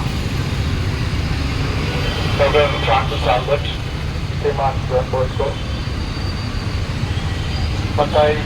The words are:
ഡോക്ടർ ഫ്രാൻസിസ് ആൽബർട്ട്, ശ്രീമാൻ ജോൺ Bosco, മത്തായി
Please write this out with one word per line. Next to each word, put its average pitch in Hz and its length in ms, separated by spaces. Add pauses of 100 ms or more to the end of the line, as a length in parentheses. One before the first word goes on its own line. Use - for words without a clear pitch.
(2500)
ഡോക്ടർ 143 280 (200)
ഫ്രാൻസിസ് 143 480
ആൽബർട്ട്, 139 360 (680)
ശ്രീമാൻ 135 380 (140)
ജോൺ 127 220
Bosco, 151 360 (2500)
മത്തായി 151 460